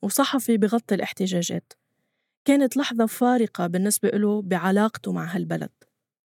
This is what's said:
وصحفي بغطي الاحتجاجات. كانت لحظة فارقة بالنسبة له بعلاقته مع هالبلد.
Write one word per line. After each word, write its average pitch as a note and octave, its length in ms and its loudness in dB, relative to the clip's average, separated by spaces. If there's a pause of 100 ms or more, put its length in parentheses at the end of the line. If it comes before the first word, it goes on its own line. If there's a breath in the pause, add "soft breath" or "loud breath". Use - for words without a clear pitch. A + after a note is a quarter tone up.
وصحفي A#3+ 540 0
بغطي G#3+ 380 0
الاحتجاجات. F3 800 -4 (720)
كانت C#4 320 2
لحظة A#3 300 0
فارقة A#3 600 0
بالنسبة F#3+ 420 0
له G#3 340 0
بعلاقته F#3+ 680 0
مع E3+ 120 -4
هالبلد. E3 460 -4 (680)